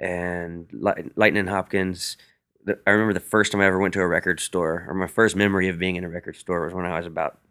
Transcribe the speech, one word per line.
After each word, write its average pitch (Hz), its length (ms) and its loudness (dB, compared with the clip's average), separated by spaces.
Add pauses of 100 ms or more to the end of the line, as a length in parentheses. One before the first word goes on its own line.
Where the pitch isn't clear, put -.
and 87 720 -6
Li-, - 440 -2
Lightning 101 320 4
Hopkins. 95 680 -2 (480)
The, 101 220 -2
I 101 60 6
remember 107 200 4
the 90 80 0
first 104 320 2
time 101 80 2
I 98 60 8
ever 92 120 4
went 95 140 2
to 98 80 -2
a 90 60 2
record 85 340 0
store, 87 480 -2
or 82 60 -6
my 92 120 -2
first 107 300 2
memory 98 320 2
of 87 100 -4
being 92 180 -2
in 90 80 -6
a 87 40 -8
record 87 280 -10
store 87 280 -4
was 85 80 -6
when 92 140 -4
I 87 100 -2
was 85 80 -4
about 80 360 -6 (100)